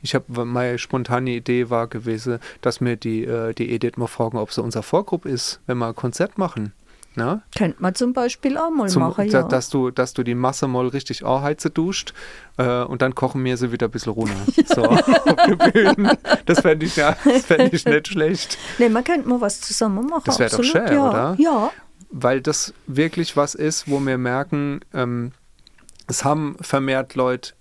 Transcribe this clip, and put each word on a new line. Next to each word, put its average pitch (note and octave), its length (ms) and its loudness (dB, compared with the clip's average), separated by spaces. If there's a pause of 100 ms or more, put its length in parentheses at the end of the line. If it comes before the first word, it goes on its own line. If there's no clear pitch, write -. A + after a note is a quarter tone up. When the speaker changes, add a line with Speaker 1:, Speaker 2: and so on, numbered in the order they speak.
Speaker 1:
Ich - 140 -6
hab, - 140 -2
meine A#2+ 500 -2
spontane B2+ 520 -2
Idee A#2+ 380 -2
war A#2 180 0
gewesen, A#2 520 -6 (220)
dass - 180 -2
mir A#2+ 160 0
die, A2+ 300 -4
äh, A2+ 280 -4
die A2+ 200 -4
Edith A#2 240 -2
mal A#2+ 100 -4
fragen, A#2 300 -4
ob G#2+ 160 -6
sie A#2+ 100 -4
unser A2+ 180 -4
Vorgruppe F3 460 -2
ist, - 400 -6
wenn B2+ 120 -2
wir A#2 80 -2
ein A2+ 100 -6
Konzert C3 400 -4
machen. A2+ 340 -4 (420)
Ne? D3 280 -4 (160)
Speaker 2:
Könnte - 240 -2
man F#3 120 0
zum B3 200 0
Beispiel B3+ 440 -2
auch E4 140 -2
mal C4 160 0
Speaker 1:
Zum, F#3 160 2
Speaker 2:
machen, G3+ 260 -2
Speaker 1:
da-, G3+ 120 4
Speaker 2:
ja. - 80 -2
Speaker 1:
dass C3 200 0
du, B2+ 220 0
dass B2+ 220 -2
du B2+ 100 -2
die A#2+ 100 -2
Masse B2+ 360 0
mal B2+ 180 0
richtig C3 380 -6
anheizen C#3+ 480 0
tust, F3 400 -4 (420)
äh, B2 280 0
und B2+ 180 -4
dann C3 140 2
kochen C3 280 -2
wir B2+ 140 0
sie A#2 160 -2
wieder A#2 160 -2
ein - 20 -6
bisschen A2+ 220 -6
runter. A2 200 -2 (220)
Speaker 2:
<laughs> D#4+ 180 6
Speaker 1:
So, A3+ 120 4
auf - 180 6 (420)
der D4 120 4
Bühne. B3+ 600 6 (280)
Das F3 160 4
fänd D#3 220 4
ich - 120 -2
ja, D3+ 300 4
das B3+ 220 6
fänd E3 260 4
ich E3+ 100 -2
nicht D3+ 240 2
schlecht. D#3+ 500 -2 (220)
Speaker 2:
Nee, A#3+ 80 6
man A3+ 160 2
könnte E4 240 0
mal B3 140 0
was G3+ 180 -2
zusammen G#3+ 480 -2
machen, D#4+ 180 -4
Speaker 1:
Das C4 140 0
wär B3 80 4
doch - 120 0
Speaker 2:
absolut, B3 280 2
Speaker 1:
schön, D4 80 4
Speaker 2:
ja. C#4 140 4
Speaker 1:
oder? D3+ 280 0
Speaker 2:
Ja. C#4 340 2 (400)
Speaker 1:
Weil C3 280 0
das - 340 -4 (140)
wirklich D#3+ 480 -2
was C#3+ 200 0
ist, D#3 340 -4
wo C#3 100 0
wir C3+ 180 0
merken, C#3+ 640 -2 (140)
ähm, B2 400 -4 (720)
es - 180 -6
haben D3 360 0
vermehrt C3+ 540 -2
Leute B2+ 460 -2